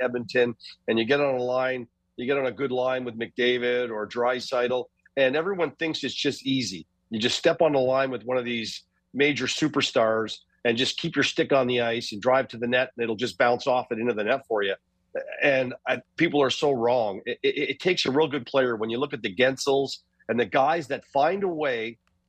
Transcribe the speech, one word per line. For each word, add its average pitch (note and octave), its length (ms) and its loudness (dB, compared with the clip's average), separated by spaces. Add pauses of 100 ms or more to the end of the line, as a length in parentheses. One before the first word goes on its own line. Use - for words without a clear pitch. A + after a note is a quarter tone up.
Edmonton A#2+ 540 0 (320)
and A2+ 140 2
you A2+ 40 2
get C#3 160 2
on C#3 140 2
a B2+ 80 -2
line, B2+ 460 -2 (280)
you B2 100 -6
get C#3 120 0
on C3+ 80 0
a B2 60 -2
good B2 180 -4
line B2+ 340 0
with A2+ 140 -8
McDavid B2 720 0
or G#2+ 160 -6
Draisaitl, B2 800 -2 (320)
and C3 180 4
everyone E3 380 -2
thinks D#3+ 320 -6
it's A#2+ 100 -4
just C3+ 320 -4
easy. A2 400 -4 (240)
You A2+ 80 -4
just A#2 180 0
step E3 240 2
on D#3+ 120 4
the C#3 80 4
line C3 320 2
with A#2 100 -8
one B2 140 -2
of B2+ 80 0
these A#2 400 -6 (300)
major C3+ 320 2
superstars A#2 880 2 (280)
and A#2 140 4
just C3 200 -2
keep E3 180 -4
your C#3 80 2
stick D3+ 280 0
on C3 140 4
the B2 140 2
ice A#2 320 -2
and G#2 100 -10
drive B2+ 260 4
to - 80 -14
the A#2+ 120 -4
net, B2+ 280 2
and A#2+ 60 -4
it'll A2+ 140 -2
just A#2 200 -4
bounce A#2+ 300 2
off B2 240 2
it A#2 80 -2
into A#2 160 0
the G#2 80 -2
net B2+ 240 0
for G#2+ 160 -2
you. G2 120 0 (680)
And C3 300 2 (140)
I, B2+ 160 -2 (140)
people D3 260 2
are C3 80 4
so D3+ 200 0
wrong. A#2 540 0
It, A#2+ 180 -6
it, C#3 60 2 (220)
it C#3 100 -6
takes F#3 240 0
a C#3 60 0
real D3 180 2
good C3 160 -4
player. B2+ 320 2
When A2 140 -2
you A#2 80 -2
look C#3+ 160 -4
at A2 80 -10
the G#2 120 -4
Gensels C3+ 640 2 (280)
and A2+ 100 0
the A#2+ 60 4
guys C#3+ 440 0
that B2+ 180 -6
find E3 360 2
a G3 60 -2
way B2 500 -4 (300)